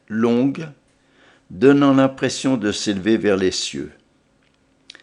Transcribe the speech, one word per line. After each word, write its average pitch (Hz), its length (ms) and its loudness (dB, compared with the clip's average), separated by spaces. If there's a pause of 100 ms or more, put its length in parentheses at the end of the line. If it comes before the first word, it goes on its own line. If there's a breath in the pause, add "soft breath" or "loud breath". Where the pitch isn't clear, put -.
longue, 123 640 -2 (800 soft breath)
donnant 139 440 4
l'impression 135 640 0
de 104 160 -2
s'élever 101 460 -2
vers 95 180 0
les 92 160 0
cieux. 73 400 -8 (1120 soft breath)